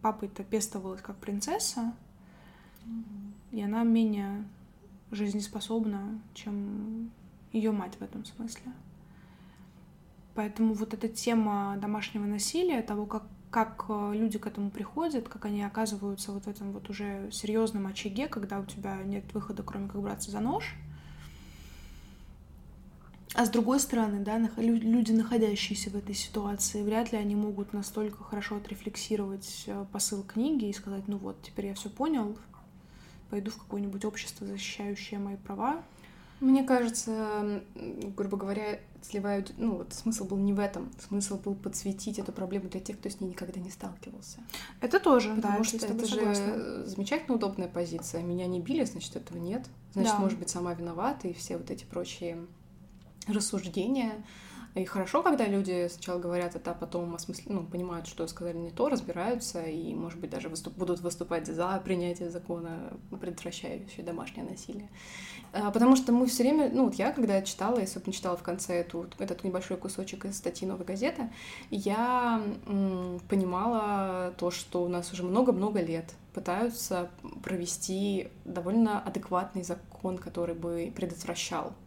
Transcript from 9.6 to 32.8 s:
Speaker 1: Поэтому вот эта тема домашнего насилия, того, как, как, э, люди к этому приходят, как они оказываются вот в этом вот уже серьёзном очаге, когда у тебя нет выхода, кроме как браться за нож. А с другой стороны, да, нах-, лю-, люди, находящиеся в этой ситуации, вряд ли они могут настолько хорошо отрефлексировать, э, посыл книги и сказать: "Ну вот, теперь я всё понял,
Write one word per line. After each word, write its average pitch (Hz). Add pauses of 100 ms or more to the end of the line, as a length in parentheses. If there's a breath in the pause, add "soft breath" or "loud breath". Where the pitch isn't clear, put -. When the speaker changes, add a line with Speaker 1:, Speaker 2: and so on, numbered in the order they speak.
Speaker 1:
Поэтому 214
вот 220
эта 226
тема 208
домашнего 208
насилия, 240
того, 208
как, 214 (260)
как, -
э, 208
люди 214
к 208
этому 202
приходят, 269
как -
они 208
оказываются 202
вот 196
в -
этом 202
вот 202
уже 202
серьёзном 214
очаге, 202
когда 202
у 196
тебя 196
нет 196 (100)
выхода, 202
кроме 196
как 202
браться 202
за 208
нож. 269 (2500 loud breath)
А 233
с 208
другой 240
стороны, 214
да, 208
нах-, 226
лю-, 226
люди, 226
находящиеся 220
в 196
этой 202
ситуации, 202
вряд 220
ли 220
они 208
могут 208
настолько 208
хорошо 208
отрефлексировать, 202
э, 202
посыл 202
книги 233
и 202
сказать: 196
"Ну 202
вот, 190
теперь -
я 196
всё 202
понял, 226 (920 loud breath)